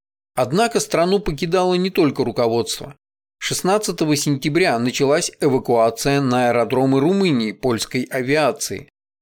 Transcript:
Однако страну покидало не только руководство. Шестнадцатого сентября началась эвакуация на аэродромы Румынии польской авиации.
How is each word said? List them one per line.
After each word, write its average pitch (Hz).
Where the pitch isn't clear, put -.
Однако 180
страну 180
покидало 180
не 185
только 143
руководство. 117
Шестнадцатого 180
сентября 147
началась 139
эвакуация 127
на 123
аэродромы 123
Румынии 147
польской 123
авиации. 127